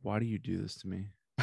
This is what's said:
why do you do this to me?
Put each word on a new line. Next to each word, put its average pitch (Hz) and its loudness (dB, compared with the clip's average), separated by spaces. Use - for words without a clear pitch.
why 104 2
do 117 4
you 110 2
do 92 0
this - -4
to - -12
me? 95 -2